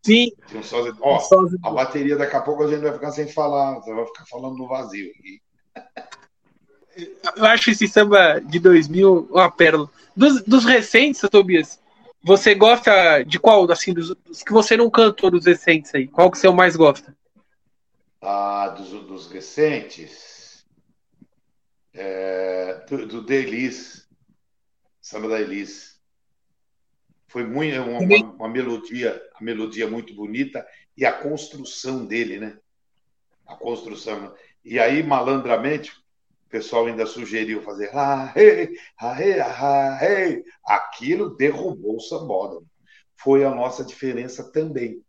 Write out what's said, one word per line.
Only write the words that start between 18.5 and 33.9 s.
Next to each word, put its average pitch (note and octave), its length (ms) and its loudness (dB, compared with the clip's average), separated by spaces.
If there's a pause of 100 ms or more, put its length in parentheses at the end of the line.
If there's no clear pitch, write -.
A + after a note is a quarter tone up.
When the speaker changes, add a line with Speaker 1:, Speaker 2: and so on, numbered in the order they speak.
Speaker 2:
dos, F#2 200 -16
dos F#2 420 -18
recentes? - 1300 -8 (1300)
É... F#2+ 920 -8
do, B2 200 -10
do, A2+ 180 -14
da C3+ 100 -4
Elis. A#2+ 720 -8 (920)
Samba G#2+ 280 -12
da A2 120 -4
Elis. G2+ 520 -12 (1300)
Foi B2 160 -10
muito, C#3 300 -8
é C3 80 -8
uma, A#2+ 180 -10
Speaker 1:
Também. G3+ 240 2
Speaker 2:
uma, - 100 -16
uma A2 140 -12
melodia, A#2 720 -8 (140)
a - 100 -20
melodia A2 440 -8
muito A2+ 260 -12
bonita A2+ 500 -10 (320)
e C3 80 -6
a B2 80 0
construção C3 960 -12
dele, G#2 340 -8
né? G#2+ 180 -16 (880)
A - 80 -20
construção. A2 800 -12 (280)